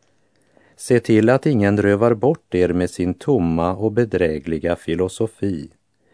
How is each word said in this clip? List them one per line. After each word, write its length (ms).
"Se 240
till 300
att 160
ingen 320
rövar 360
bort 420
er 180
med 160
sin 240
tomma 600
och 160
bedrägliga 840
filosofi, 960